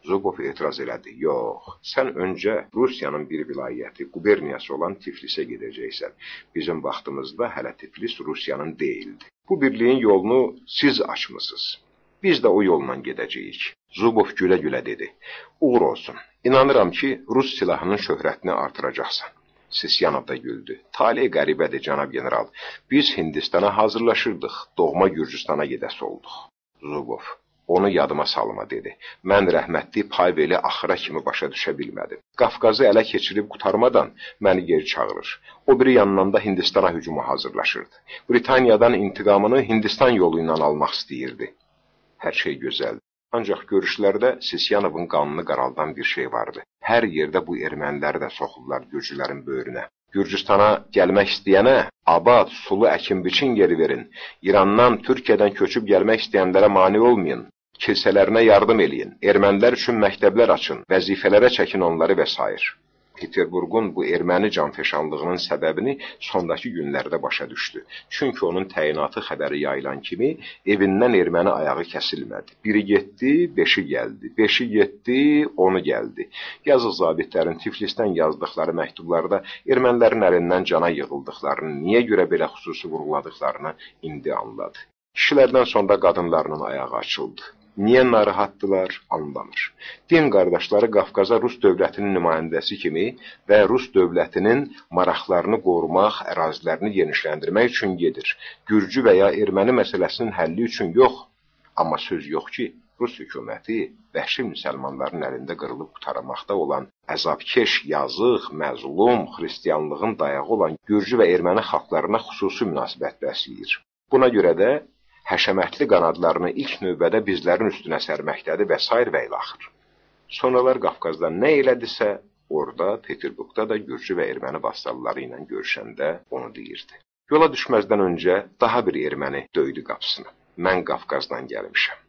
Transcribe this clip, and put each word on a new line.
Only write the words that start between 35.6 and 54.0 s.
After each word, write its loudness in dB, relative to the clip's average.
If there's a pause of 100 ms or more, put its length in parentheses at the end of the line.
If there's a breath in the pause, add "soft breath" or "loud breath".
O 6
biri 6
yandan 4
da 4
Hindistana 2
hücuma -6
hazırlaşırdı. -6 (340 loud breath)
Britaniyadan 6
intiqamını 2
Hindistan 2
yolu 2
ilə 0
almaq 0
istəyirdi." -10 (800)
Hər -2
şey -4
gözəldir. -6 (320)
Ancaq -4 (100)
görüşlərdə 0
Sisyanovun -2
qanını -2
qaraldan -4
bir -10
şey -4
vardı. -6 (240)
"Hər 2 (140)
yerdə 0
bu -6
erməniləri -4
də -6
soxurlar -8 (100)
gürcülərin -8
böyrünə. -8 (280)
Gürcüstana 2
gəlmək 4
istəyənə 4 (180)
abad, 6
sulu, 0
əkin, 0
biçin 0
yeri 4
verin. -2 (300 loud breath)